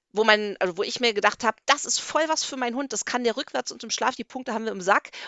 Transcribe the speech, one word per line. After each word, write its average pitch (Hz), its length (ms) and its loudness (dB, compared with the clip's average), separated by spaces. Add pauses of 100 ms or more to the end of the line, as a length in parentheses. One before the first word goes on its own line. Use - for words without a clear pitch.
(120)
wo 208 120 2
man, 214 360 4
also 180 180 0
wo 202 60 0
ich - 160 -6
mir 240 140 2
gedacht 202 300 0
hab, 226 240 0
„Das 269 180 6
ist - 160 0
voll - 260 0
was 311 160 0
für - 140 -6
meinen 240 180 -2
Hund, 269 180 -6
das 214 120 -6
kann 247 180 -2
der 233 140 2
rückwärts 269 340 -6
und - 120 -12
im 226 80 -6
Schlaf, 233 240 0
die - 80 -8
Punkte 254 300 -8
haben 220 120 -2
wir 220 60 -2
im 196 100 -6
Sack.“ 190 300 2 (160)